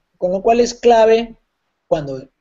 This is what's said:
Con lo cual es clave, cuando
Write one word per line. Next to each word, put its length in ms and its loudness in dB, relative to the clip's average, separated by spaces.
Con 160 -6
lo 80 -6
cual 200 0
es 120 -2
clave, 640 2
cuando 400 -6